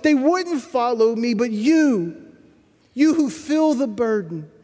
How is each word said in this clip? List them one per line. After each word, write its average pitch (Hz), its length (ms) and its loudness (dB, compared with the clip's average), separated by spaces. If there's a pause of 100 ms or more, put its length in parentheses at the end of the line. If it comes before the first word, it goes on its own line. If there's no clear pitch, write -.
They 302 120 4
wouldn't 330 460 0
follow 233 560 0
me, 240 160 -2
but 233 180 -2
you, 226 640 2 (760)
you 302 220 2
who 294 160 0
feel 311 420 0
the 269 140 -2
burden, 202 640 -4 (140)